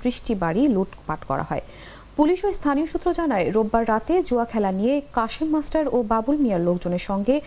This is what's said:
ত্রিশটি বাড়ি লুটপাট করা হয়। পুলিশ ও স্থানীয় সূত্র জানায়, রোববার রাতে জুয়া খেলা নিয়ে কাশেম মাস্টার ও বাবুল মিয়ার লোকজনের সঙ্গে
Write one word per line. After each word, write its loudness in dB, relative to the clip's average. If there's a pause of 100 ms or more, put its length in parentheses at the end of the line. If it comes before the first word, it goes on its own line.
ত্রিশটি -2
বাড়ি 2
লুটপাট -2
করা -2
হয়। -4 (560)
পুলিশ 4
ও 2
স্থানীয় 0
সূত্র -2
জানায়, 0
রোববার 2
রাতে 2
জুয়া 0
খেলা 0
নিয়ে 0 (100)
কাশেম -2
মাস্টার 0
ও 2
বাবুল 0
মিয়ার 2
লোকজনের 0
সঙ্গে 0